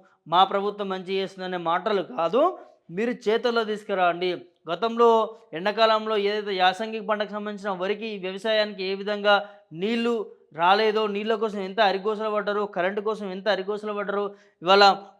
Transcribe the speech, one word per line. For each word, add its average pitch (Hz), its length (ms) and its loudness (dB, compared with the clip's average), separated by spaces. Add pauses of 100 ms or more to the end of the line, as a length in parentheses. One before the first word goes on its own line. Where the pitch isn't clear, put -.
(280)
మా 175 160 6
ప్రభుత్వం 202 440 -2
మంచి 190 260 -6
చేస్తుందనే" 185 420 -4
మాటలు 180 460 0
కాదు, 170 400 0 (480)
మీరు 214 200 -2 (100)
చేతుల్లో 226 440 0
తీసుకురండి. 185 680 0 (340)
గతంలో 226 440 4 (420)
ఎండాకాలంలో 220 640 0
ఏదైతే 208 360 -2
యాసంగి 190 460 0
పంటకు 208 300 -4
సంబంధించిన 208 400 -8
వరికి, 202 480 -4
వ్యవసాయానికి 196 640 -2
ఏ 190 100 -4
విధంగా 202 420 2 (360)
నీళ్లు 233 420 -2 (400)
రాలేదో, 208 520 4
నీళ్ల 208 280 -2
కోసం 208 260 -4
ఎంత 190 200 -4
అరిగోసలు 208 500 0
పడ్డారో, 208 360 -2
కరెంటు 196 340 -2
కోసం 202 300 -4
ఎంత 190 180 -6
అరిగోసలు 208 440 -2
పడ్డారో, 202 320 -4 (380)
ఇవాళ 190 220 6 (360)